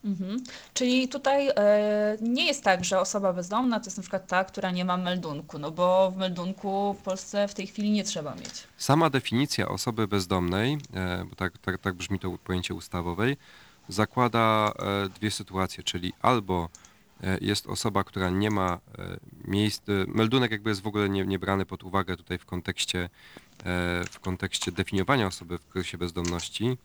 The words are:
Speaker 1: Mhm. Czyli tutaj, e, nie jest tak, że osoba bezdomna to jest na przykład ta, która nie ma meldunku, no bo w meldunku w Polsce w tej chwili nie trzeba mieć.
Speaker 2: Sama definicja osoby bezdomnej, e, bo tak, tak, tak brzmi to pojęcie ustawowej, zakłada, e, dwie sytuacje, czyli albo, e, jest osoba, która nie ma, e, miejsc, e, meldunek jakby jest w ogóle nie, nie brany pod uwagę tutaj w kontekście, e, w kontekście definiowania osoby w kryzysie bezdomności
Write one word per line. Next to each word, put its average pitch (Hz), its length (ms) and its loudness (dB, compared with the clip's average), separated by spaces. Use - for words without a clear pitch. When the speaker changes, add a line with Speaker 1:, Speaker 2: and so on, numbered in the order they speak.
Speaker 1:
Mhm. 202 400 -4
Czyli 254 340 2
tutaj, 277 400 2
e, 269 60 2
nie 247 240 2
jest 285 180 0
tak, 180 220 4
że 190 140 2
osoba 196 340 0
bezdomna 214 460 0
to - 60 -8
jest 190 120 -10
na 202 40 -8
przykład 185 260 -6
ta, 185 160 2
która 190 280 -4
nie 180 140 0
ma 180 120 0
meldunku, 170 640 -4
no 147 120 -6
bo 185 400 4
w 185 60 -8
meldunku 190 840 -2
w - 40 -20
Polsce 202 440 -2
w 202 60 -10
tej 190 140 -8
chwili 208 240 0
nie 208 120 4
trzeba 151 320 -6
mieć. - 320 -14
Speaker 2:
Sama 156 320 6
definicja 127 580 2
osoby 107 400 -2
bezdomnej, 95 680 2
e, 90 360 -2
bo - 60 -16
tak, - 220 -4
tak, 92 200 -4
tak 98 160 -2
brzmi 90 260 -4
to 90 180 -4
pojęcie 90 360 -4
ustawowej, 90 640 -2
zakłada, 110 840 2
e, 95 40 -6
dwie 104 220 -2
sytuacje, 92 520 -4
czyli 90 380 -4
albo, 95 480 2
e, 95 180 0
jest 101 260 -2
osoba, 98 360 0
która 95 260 -2
nie 98 220 2
ma, 92 280 0
e, 92 200 -10
miejsc, 104 440 0
e, - 20 0
meldunek 113 440 2
jakby 107 180 -4
jest 98 120 -2
w 101 60 -6
ogóle 104 220 2
nie, 98 160 0
nie 95 140 0
brany 95 260 0
pod - 180 -12
uwagę 92 340 -2
tutaj - 200 -6
w - 80 -14
kontekście, 90 580 -4
e, 87 60 -6
w - 80 -20
kontekście 92 520 -4
definiowania 98 560 0
osoby 87 300 -8
w - 100 -14
kryzysie 90 300 -6
bezdomności 87 880 -4